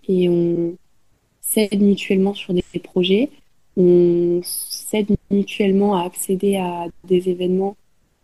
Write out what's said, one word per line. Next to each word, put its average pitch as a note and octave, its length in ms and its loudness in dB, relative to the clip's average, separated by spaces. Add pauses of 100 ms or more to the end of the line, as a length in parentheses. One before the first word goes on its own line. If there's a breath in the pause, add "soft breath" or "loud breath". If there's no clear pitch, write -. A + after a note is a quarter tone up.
et F3+ 220 2
on E3+ 440 0 (680)
s'aide G#3 400 -2
mutuellement G3 520 2
sur - 200 -8
des F3 100 0 (160)
projets, F#3+ 500 0 (480 soft breath)
on F3 680 4
s'aide - 720 -4 (140)
mutuellement G3 640 0
à F3 100 -2
accéder F#3+ 500 -2
à F3 320 -4 (160)
des F3+ 260 0
événements F#3 460 -2 (480)